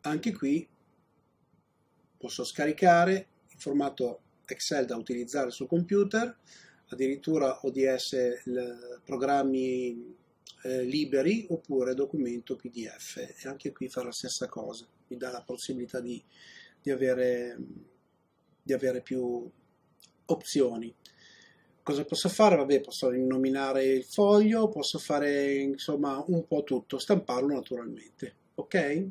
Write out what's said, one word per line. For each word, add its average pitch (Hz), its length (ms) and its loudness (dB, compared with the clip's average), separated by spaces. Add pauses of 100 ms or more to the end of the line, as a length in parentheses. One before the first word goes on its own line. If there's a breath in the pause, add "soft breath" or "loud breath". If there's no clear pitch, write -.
anche 156 320 -4
qui 143 340 0 (1500)
posso - 280 -8
scaricare 175 840 4 (240)
in - 80 -20
formato 139 600 -2 (260)
Excel 135 400 -2
da 120 100 -6
utilizzare 123 540 -4
sul 127 180 -8
computer, 202 680 2 (540 loud breath)
addirittura 135 720 0
O 139 80 -2
D 131 240 2
S, - 180 -4 (320)
il, 123 600 -8
programmi, 131 1120 0 (460)
eh, 127 220 -2
liberi 147 680 2
oppure 127 440 0
documento 127 640 -2
P 120 140 -14
D 117 160 -10
F, - 300 -16
e - 320 -12
anche 139 220 -8
qui 131 200 -10
fa 127 120 -6
la 120 100 -8
stessa - 360 -6
cosa, 117 380 -12 (220)
mi 123 100 -10
dà 127 120 -8
la 123 120 -10
possibilità 123 580 -8
di, 120 220 -10 (580 loud breath)
di 143 100 -4
avere, 123 680 2 (1040)
di - 100 -2
avere 127 280 0
più 120 500 -4 (760)
opzioni. 120 680 0 (880 loud breath)
Cosa 147 220 -2
posso - 240 -2
fare? 196 280 8
Vabbè, 139 240 4
posso - 280 -4
rinominare 131 800 0
il 135 180 2
foglio, 214 640 6
posso - 300 -4
fare, 143 560 0
insomma, 139 760 -2
un 170 180 2
po' 147 160 0
tutto, - 360 -4
stamparlo 143 560 2
naturalmente, 120 840 -8 (180)
ok? 170 560 -2